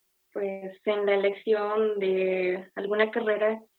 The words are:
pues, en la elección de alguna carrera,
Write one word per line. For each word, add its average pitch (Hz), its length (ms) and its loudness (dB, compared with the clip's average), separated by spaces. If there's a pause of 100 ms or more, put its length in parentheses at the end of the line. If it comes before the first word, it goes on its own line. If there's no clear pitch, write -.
(340)
pues, 196 520 -8
en 208 220 0
la 202 80 4
elección 208 840 0
de 185 760 0
alguna 208 360 0
carrera, 214 520 0 (160)